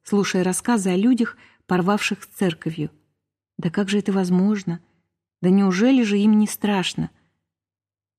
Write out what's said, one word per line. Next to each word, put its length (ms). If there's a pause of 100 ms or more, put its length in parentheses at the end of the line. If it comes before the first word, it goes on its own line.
слушая 420
рассказы 460
о 60
людях, 400 (300)
порвавших 560
с 40
церковью. 640 (640)
"Да 140
как 180
же 100
это 140
возможно? 680 (600)
Да 80
неужели 540
же 160
им 200
не 80
страшно?" 640 (1080)